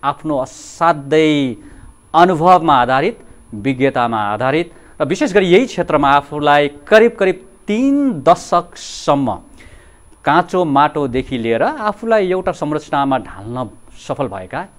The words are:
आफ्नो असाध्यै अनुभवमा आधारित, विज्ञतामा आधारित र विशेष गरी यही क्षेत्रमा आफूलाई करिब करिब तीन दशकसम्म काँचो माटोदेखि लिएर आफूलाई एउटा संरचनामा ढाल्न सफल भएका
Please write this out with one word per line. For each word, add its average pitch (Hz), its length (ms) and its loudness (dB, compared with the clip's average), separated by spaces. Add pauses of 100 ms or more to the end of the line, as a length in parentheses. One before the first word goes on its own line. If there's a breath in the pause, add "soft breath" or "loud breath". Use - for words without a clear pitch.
आफ्नो 143 340 -4
असाध्यै 147 1160 -2 (580 loud breath)
अनुभवमा 170 600 4
आधारित, 131 440 0 (360 soft breath)
विज्ञतामा 123 640 -2
आधारित 127 540 -4 (280 soft breath)
र 302 40 0
विशेष 185 280 -2
गरी 196 140 2
यही 190 200 4
क्षेत्रमा 151 440 0
आफूलाई 147 580 2
करिब 220 440 2
करिब 185 340 -4 (220)
तीन 269 440 0
दशकसम्म 151 1300 -2 (880 soft breath)
काँचो 175 400 0
माटोदेखि 139 760 -2
लिएर 117 240 0
आफूलाई 214 680 -2
एउटा 185 220 -4
संरचनामा 147 680 -4
ढाल्न 113 520 -10 (380)
सफल 135 180 -6
भएका 120 400 -12 (120)